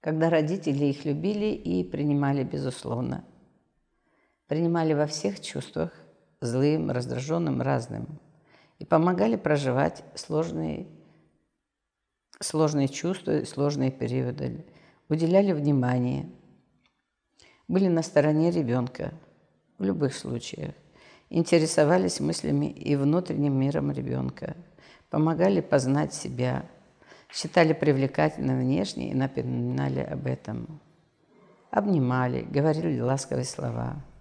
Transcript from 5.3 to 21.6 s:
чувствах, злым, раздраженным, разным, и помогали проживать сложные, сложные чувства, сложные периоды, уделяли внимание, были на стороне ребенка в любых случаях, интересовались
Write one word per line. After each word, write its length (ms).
чувствах, 500
злым, 500
раздраженным, 720
разным, 460
и 60
помогали 500
проживать 720
сложные, 720
сложные 480
чувства, 560
сложные 480
периоды, 760
уделяли 420
внимание, 800
были 220
на 120
стороне 500
ребенка 600
в 40
любых 320
случаях, 600
интересовались 920